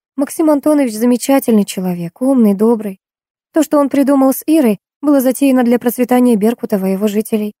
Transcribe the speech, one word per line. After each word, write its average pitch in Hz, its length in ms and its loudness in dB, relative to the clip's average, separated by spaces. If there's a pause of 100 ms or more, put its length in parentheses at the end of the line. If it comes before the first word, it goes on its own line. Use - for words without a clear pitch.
(160)
Максим 302 340 -2
Антонович 285 440 0
замечательный 240 720 0
человек, 180 580 -8
умный, 247 320 2
добрый. 208 460 -2 (520)
То, 320 100 2
что 294 160 0
он 285 100 0
придумал 269 440 2
с - 140 -6
Ирой, 277 320 2 (240)
было 285 180 2
затеяно 254 440 2
для 240 140 0
процветания 247 580 0
Беркутова 208 500 -2
и 190 60 -2
его 196 160 -2
жителей. 208 520 -4